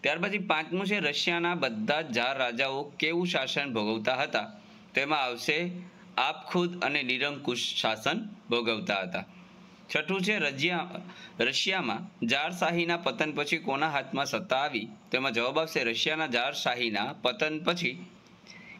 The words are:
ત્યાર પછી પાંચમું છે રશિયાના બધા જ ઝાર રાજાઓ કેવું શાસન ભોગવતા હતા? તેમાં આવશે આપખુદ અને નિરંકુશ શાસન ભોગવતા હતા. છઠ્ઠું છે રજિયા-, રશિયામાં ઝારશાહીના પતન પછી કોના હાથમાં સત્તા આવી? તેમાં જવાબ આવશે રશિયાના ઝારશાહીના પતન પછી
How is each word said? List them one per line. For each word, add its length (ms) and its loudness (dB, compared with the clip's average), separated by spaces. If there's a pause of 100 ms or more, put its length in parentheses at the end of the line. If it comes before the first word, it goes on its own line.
ત્યાર 180 0
પછી 180 0
પાંચમું 480 0
છે 140 0
રશિયાના 560 0
બધા 460 0
જ 120 -6
ઝાર 240 2
રાજાઓ 460 0 (160)
કેવું 280 2
શાસન 460 0
ભોગવતા 420 2
હતા? 360 0 (420)
તેમાં 300 2
આવશે 480 0 (460)
આપખુદ 640 0
અને 220 2
નિરંકુશ 720 0
શાસન 540 0 (200)
ભોગવતા 520 2
હતા. 240 -4 (680)
છઠ્ઠું 260 0
છે 160 2
રજિયા-, 520 0 (500)
રશિયામાં 880 0
ઝારશાહીના 720 2
પતન 340 0
પછી 260 0
કોના 320 0
હાથમાં 360 0
સત્તા 320 0
આવી? 300 0 (240)
તેમાં 200 2
જવાબ 280 2
આવશે 240 0
રશિયાના 440 0
ઝારશાહીના 960 0
પતન 420 0
પછી 420 -2 (760)